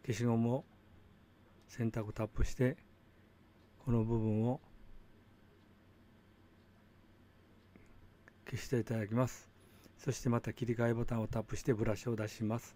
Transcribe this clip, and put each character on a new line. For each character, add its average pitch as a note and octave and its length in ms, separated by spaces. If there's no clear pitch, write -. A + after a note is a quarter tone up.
消 G#2+ 100
し A#2+ 80
ゴ A#2 140
ム A#2 160
を C#3 100
選 A2+ 220
択 G#2+ 240
タ G#2+ 100
ッ G#2+ 40
プ - 180
し - 80
て、 B2+ 240
こ A#2+ 80
の A2+ 100
部 A2+ 160
分 A2 260
を B2 180
消 - 120
し - 100
て B2 100
い A2 60
た A2+ 120
だ G#2+ 100
き G#2 60
ま A#2+ 160
す。 - 220
そ - 120
し - 120
て B2+ 80
ま A#2 100
た A2 140
切 B2+ 100
り A#2 100
替 A#2 140
え A#2 60
ボ A#2 100
タ A#2 120
ン A2+ 40
を G#2+ 80
タ A#2 120
ッ - 20
プ - 140
し - 60
て B2+ 120
ブ G#2+ 100
ラ G#2+ 120
シ - 120
を A2+ 80
出 G#2+ 120
し - 160
ま A2 140
す。 - 180